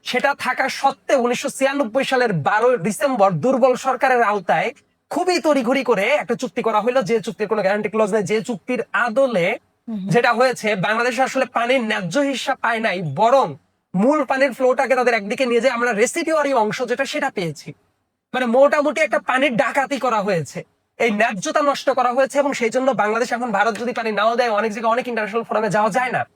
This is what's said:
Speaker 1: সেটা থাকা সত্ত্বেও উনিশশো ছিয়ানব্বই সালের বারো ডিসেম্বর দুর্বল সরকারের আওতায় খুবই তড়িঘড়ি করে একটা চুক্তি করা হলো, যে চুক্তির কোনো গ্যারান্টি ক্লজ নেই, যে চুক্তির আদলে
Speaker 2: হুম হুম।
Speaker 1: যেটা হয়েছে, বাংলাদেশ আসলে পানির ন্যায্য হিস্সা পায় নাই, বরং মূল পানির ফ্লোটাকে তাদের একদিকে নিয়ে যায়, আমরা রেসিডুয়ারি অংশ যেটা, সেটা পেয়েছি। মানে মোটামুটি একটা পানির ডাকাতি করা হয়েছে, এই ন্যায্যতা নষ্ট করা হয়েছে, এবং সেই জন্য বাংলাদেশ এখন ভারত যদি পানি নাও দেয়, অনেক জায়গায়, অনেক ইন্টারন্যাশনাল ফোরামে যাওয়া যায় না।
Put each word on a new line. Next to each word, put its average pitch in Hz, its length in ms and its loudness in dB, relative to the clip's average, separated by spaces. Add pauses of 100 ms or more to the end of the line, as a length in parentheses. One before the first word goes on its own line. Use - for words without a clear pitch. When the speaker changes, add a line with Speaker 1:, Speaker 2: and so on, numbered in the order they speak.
Speaker 1:
সেটা 202 220 0 (140)
থাকা 254 200 -2 (160)
সত্ত্বেও 269 440 0
উনিশশো 247 320 -2
ছিয়ানব্বই 269 540 0
সালের 247 200 2 (160)
বারো 214 220 2 (160)
ডিসেম্বর 214 440 2 (140)
দুর্বল 254 300 4 (120)
সরকারের 254 360 2 (100)
আওতায় 190 380 -2 (440)
খুবই 359 320 0
তড়িঘড়ি 262 440 2
করে 196 160 2 (160)
একটা 202 200 -4
চুক্তি 247 260 -6
করা 214 180 2
হলো, 247 140 2 (100)
যে 226 60 2 (100)
চুক্তির 214 260 -6
কোনো 214 140 0
গ্যারান্টি 208 280 0
ক্লজ 220 220 2
নেই, 208 160 2
যে 214 60 0 (100)
চুক্তির 240 340 -6 (240)
আদলে 233 420 2 (400)
Speaker 2:
হুম 220 140 -6
হুম। 196 120 -8
Speaker 1:
যেটা 240 260 4
হয়েছে, 247 280 2 (180)
বাংলাদেশ 226 300 0 (120)
আসলে 262 180 0 (120)
পানির 240 240 0 (100)
ন্যায্য 190 240 -4 (140)
হিস্সা 269 240 -4 (100)
পায় 226 240 -2
নাই, 185 100 -2 (220)
বরং 233 280 4 (460)
মূল 254 260 2 (100)
পানির 269 280 2
ফ্লোটাকে 254 420 2
তাদের 240 200 2
একদিকে 220 300 -2
নিয়ে 233 140 2
যায়, 254 140 2
আমরা 240 140 0 (100)
রেসিডুয়ারি 294 500 0 (120)
অংশ 214 140 -2 (120)
যেটা, 247 240 -2
সেটা 294 240 -4
পেয়েছি। 165 320 -8 (640)
মানে 254 120 0 (120)
মোটামুটি 294 460 4
একটা 302 160 0 (100)
পানির 262 240 0 (100)
ডাকাতি 247 420 -2
করা 226 220 0
হয়েছে, 170 320 -4 (400)
এই 233 200 2
ন্যায্যতা 269 500 0
নষ্ট - 180 -2 (120)
করা 247 180 2
হয়েছে, 269 260 0
এবং 277 160 0
সেই 226 160 0
জন্য 262 120 2 (140)
বাংলাদেশ 220 360 0
এখন 240 200 -4
ভারত 214 240 2
যদি 247 180 -4
পানি 220 200 -2
নাও 226 200 2
দেয়, 240 200 2
অনেক 214 140 -2
জায়গায়, 226 220 0
অনেক 240 160 -2
ইন্টারন্যাশনাল 220 360 -4
ফোরামে 220 280 0
যাওয়া 214 220 2
যায় 247 180 -2
না। 131 60 -2 (140)